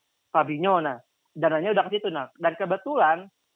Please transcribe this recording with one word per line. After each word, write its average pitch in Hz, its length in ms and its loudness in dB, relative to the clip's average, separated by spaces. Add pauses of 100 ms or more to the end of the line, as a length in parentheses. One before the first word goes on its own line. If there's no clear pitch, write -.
(280)
Fabinho. 160 500 2
Nah, 143 180 -2 (340)
dananya 160 400 0
udah 196 140 2
ke 202 80 -10
situ. 208 160 -4
Nah, 147 260 -6
dan 170 200 -2
kebetulan 190 760 0 (280)